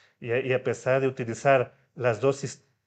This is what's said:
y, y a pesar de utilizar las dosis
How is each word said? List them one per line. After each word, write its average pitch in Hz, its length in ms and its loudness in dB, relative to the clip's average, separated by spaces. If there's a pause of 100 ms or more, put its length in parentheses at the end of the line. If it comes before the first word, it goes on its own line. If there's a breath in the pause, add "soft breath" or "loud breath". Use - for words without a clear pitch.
(200 soft breath)
y, 120 120 -4
y 123 200 0
a 127 120 0
pesar 127 360 0
de 135 60 0
utilizar 131 720 0 (160 soft breath)
las 120 260 0
dosis 135 480 -2 (180)